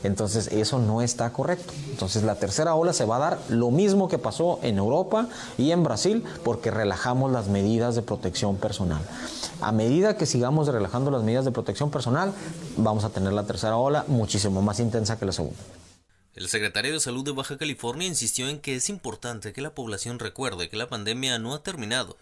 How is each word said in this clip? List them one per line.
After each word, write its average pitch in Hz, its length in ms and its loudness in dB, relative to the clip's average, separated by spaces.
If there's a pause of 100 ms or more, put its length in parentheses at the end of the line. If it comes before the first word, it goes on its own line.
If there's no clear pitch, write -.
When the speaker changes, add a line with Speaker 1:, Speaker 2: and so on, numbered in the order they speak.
Speaker 1:
Entonces, 101 440 0
eso 107 320 2
no 113 220 4
está 120 320 -2
correcto. 175 400 -2 (160)
Entonces, 101 340 0
la 107 120 2
tercera 156 400 2
ola 170 180 4
se 123 120 2
va 113 100 2
a 127 40 2
dar 170 200 2 (100)
lo 120 220 4
mismo 190 380 6
que 139 100 0
pasó 160 420 0
en 113 160 0
Europa 185 500 2 (300)
y 139 140 4
en 175 120 4
Brasil, 180 400 2 (200)
porque 113 260 0
relajamos 113 640 2
las 113 160 0
medidas 110 480 4
de 117 80 0
protección 98 540 0
personal. 92 440 0 (600)
A 107 100 0
medida 147 460 4
que 156 100 0
sigamos 139 400 2
relajando 120 420 0
las 127 140 2
medidas 120 220 2
de 131 60 2
protección 117 380 -2
personal, 147 420 0 (460)
vamos 107 280 2
a 110 40 -2
tener 98 240 0
la 104 140 0
tercera 110 300 0
ola 139 300 2
muchísimo 101 540 2
más 104 180 2
intensa 110 380 0
que 107 80 -4
la 95 60 0
segunda. 82 260 -4 (760)
Speaker 2:
El 90 140 -10
secretario 107 460 -2
de 156 80 -2
Salud 131 240 -4
de 147 80 -4
Baja 135 240 -8
California 147 500 -6
insistió 127 400 -2
en 147 120 -6
que 131 180 -6
es 123 100 -2
importante 117 640 -8
que 113 80 -12
la 151 160 -10
población 117 420 -8
recuerde 107 520 -6
que 107 80 -8
la 120 100 -4
pandemia 123 520 -4
no 113 140 -6
ha 151 80 -10
terminado 123 600 -6